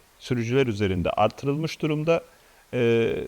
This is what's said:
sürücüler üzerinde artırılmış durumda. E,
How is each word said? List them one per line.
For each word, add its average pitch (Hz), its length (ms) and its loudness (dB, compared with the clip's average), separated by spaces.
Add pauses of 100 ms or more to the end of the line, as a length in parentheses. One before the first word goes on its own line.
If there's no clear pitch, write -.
(180)
sürücüler 123 480 0
üzerinde 95 440 0
artırılmış 143 720 -2
durumda. 156 420 0 (500)
E, 117 360 4 (180)